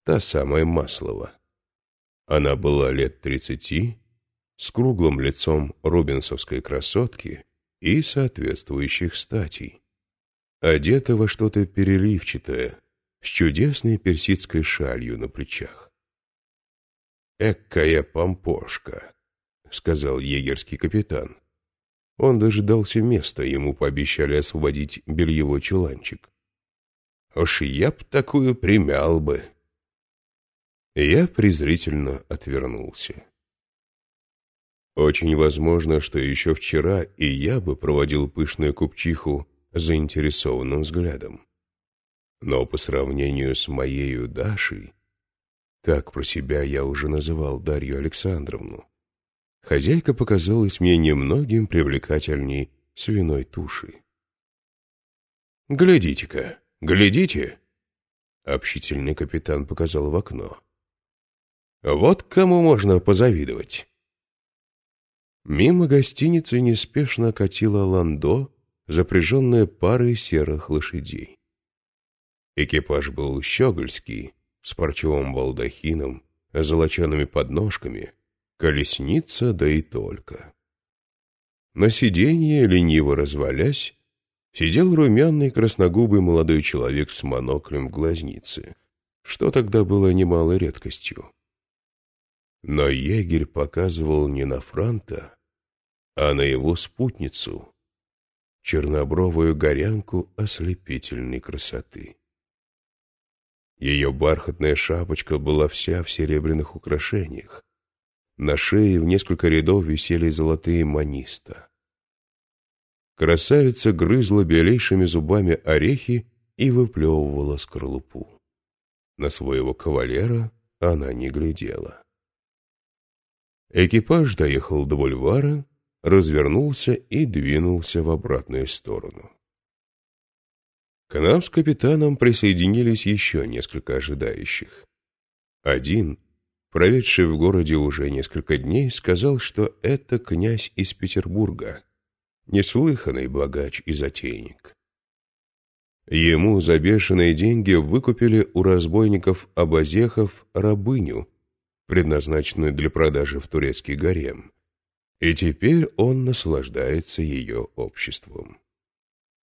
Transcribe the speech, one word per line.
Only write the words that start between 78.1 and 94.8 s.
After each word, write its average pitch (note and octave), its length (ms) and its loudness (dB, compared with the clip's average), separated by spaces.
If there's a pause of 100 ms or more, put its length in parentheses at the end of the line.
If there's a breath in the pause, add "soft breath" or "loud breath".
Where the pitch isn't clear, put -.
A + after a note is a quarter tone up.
колесница, D#2+ 960 -2
да E2+ 160 0
и D#2 140 2
только. - 720 -12 (1200)
На G2+ 160 4
сиденье, C#3 760 4
лениво D#2 500 6
развалясь, C#2+ 800 -2 (560)
сидел F3 420 2
румяный D3 560 4
красногубый G#2 720 4
молодой E2 420 4
человек C#2 480 -2
с - 120 -12
моноклем C2+ 640 -4
в - 20 -8
глазнице, - 840 -6 (460)
что - 280 -2
тогда A2 340 2
было F#2+ 280 4
немалой F2 460 2
редкостью. - 720 -8 (1300)
Но C#2+ 260 0
егерь D#2 580 -2
показывал D#2 840 -2
не C#2 160 -4
на C2 160 -4
Франта, G2 760 -6 (800)